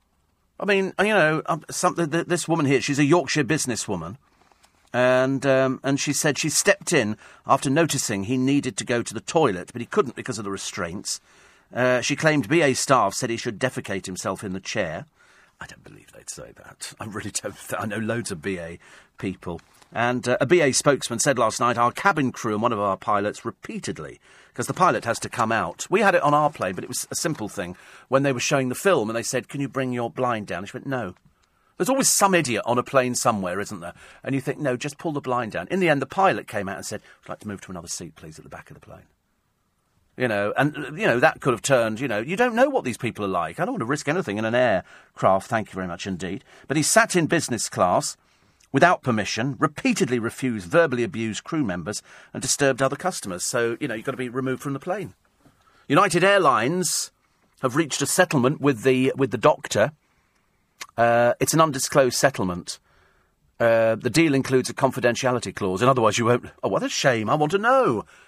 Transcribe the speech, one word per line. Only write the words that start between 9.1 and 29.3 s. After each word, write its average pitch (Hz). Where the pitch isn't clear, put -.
the 107
toilet, 107
but 117
he 117
couldn't 139
because 113
of 110
the 98
restraints. 92
Uh, 127
she 139
claimed 151
B 165
A 139
staff 117
said 123
he 117
should 110
defecate 117
himself 95
in 98
the 95
chair. 95
I -
don't -
believe -
they'd -
say 60
that. -
I 98
really 101
don't. -
Th-, -
I 101
know 104
loads 113
of 82
B 95
A 85
people. 90
And, 120
uh, 123
a 139
B 165
A 143
spokesman 127
said 135
last 113
night, 120
"Our 120
cabin 156
crew 110
and 107
one 120
of 107
our 101
pilots 101
repeatedly," 107
'cause 123
the 135
pilot 147
has 113
to 110
come 113
out. 98
We 190
had 196
it 170
on 147
our 151
plane, 107
but -
it -
was -
a -
simple 107
thing. 90
When 135
they 139
were 120
showing 131
the 123
film 131
and 113
they 117
said, 123